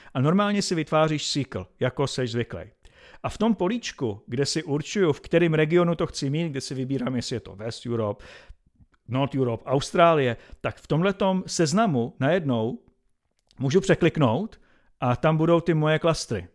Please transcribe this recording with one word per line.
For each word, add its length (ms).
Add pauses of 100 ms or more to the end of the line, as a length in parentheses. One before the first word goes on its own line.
(140)
a 60
normálně 420
si 120
vytváříš 520
sql, 400 (140)
jako 260
seš 240
zvyklý. 320 (600)
A 60
v 100
tom 160
políčku, 720
kde 200
si 160
určuju, 500
v 80
kterém 340
regionu 400
to 120
chci 240
mít, 200
kde 100
si 140
vybírám, 420
jestli 200
je 40
to 160
West 300
Europe, 380 (840)
North 260
Europe, 300
Austrálie, 720 (240)
tak 160
v 100
tomhletom 600
seznamu 720
najednou 580 (800)
můžu 220
překliknout 800 (400)
a 160
tam 200
budou 240
ty 140
moje 240
klastry. 560